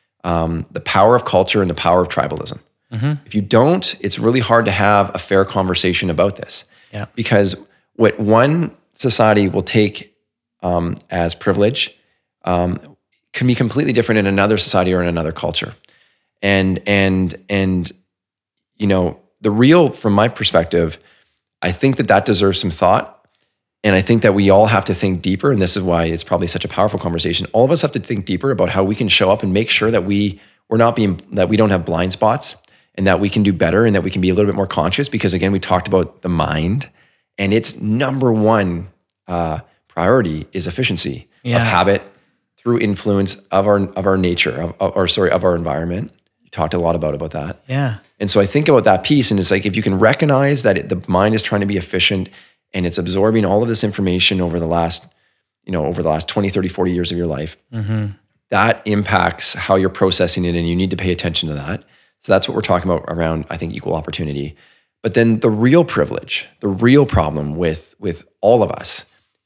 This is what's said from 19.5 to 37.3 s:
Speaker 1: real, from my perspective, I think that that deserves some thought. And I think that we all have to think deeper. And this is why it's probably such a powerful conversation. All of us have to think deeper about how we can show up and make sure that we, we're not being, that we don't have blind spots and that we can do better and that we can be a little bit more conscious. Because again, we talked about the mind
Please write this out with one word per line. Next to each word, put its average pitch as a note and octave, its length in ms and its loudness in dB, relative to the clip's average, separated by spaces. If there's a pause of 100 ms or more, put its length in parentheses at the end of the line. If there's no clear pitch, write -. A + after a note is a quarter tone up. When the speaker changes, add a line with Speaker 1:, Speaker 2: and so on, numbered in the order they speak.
Speaker 1:
real, C3+ 400 4
from G#2 220 -2
my G#2 140 4
perspective, E2+ 720 0 (640)
I F2+ 100 -2
think C3+ 260 0
that G#2+ 100 -2
that G2+ 180 4
deserves G2 340 2
some F2+ 120 -2
thought. - 540 0 (580)
And G2+ 120 2
I F#2+ 60 4
think A#2 200 2
that G2+ 140 4
we G2 160 4
all G#2 160 6
have G#2+ 180 2
to G2 80 -2
think F#2+ 280 -2
deeper. G2 300 0
And G#2+ 100 2
this F2+ 160 0
is F#2+ 40 -2
why E2+ 240 0
it's E2 180 -4
probably - 240 -2
such - 180 -4
a - 20 -6
powerful - 320 -2
conversation. E2+ 540 -4
All A#2 120 4
of C3+ 60 2
us E3+ 100 0
have D#3 120 -2
to B2+ 60 -4
think G2+ 260 -8
deeper A#2 260 -4
about F#2+ 180 0
how F#2+ 140 0
we G2+ 120 -2
can A2 120 -4
show F#2+ 240 2
up A2 100 0
and F#2+ 120 -2
make A2 160 0
sure A2 200 0
that G#2 160 0
we, G2+ 340 -2 (300)
we're A2+ 80 0
not A#2 180 4
being, G2+ 240 0 (120)
that F#2 180 0
we G#2+ 80 2
don't G#2+ 140 4
have F2+ 140 0
blind F2 280 -2
spots A2+ 420 -2 (400)
and G2 120 0
that F#2 120 4
we G2+ 100 0
can A2 120 0
do G2+ 120 4
better F2 320 2
and G#2 100 2
that E2+ 80 0
we F#2 80 -4
can F#2 100 -4
be F#2 80 2
a F#2 40 2
little G2+ 180 2
bit - 40 -2
more F#2+ 120 -2
conscious. F#2+ 420 -2
Because G2+ 240 -2
again, F#2 180 0
we F#2+ 80 0
talked F2+ 280 -2
about F#2 340 -2
the F2+ 80 -6
mind D#2+ 600 -2 (480)